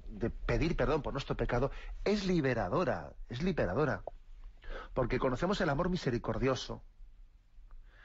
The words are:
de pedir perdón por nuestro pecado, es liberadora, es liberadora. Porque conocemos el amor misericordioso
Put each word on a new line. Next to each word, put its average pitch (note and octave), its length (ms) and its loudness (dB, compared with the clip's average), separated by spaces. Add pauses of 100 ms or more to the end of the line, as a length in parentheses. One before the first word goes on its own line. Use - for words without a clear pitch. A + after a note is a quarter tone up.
de A2 220 -2
pedir C3+ 460 2
perdón C3 260 2
por A2 100 -2
nuestro C3 240 -2
pecado, A#2+ 340 2 (340)
es G3 220 2
liberadora, C3 840 2 (160)
es B2 140 -4
liberadora. C3+ 600 2 (920)
Porque B2+ 240 2
conocemos D3+ 420 2
el F3 80 4
amor E3 200 2
misericordioso B2 920 0 (1200)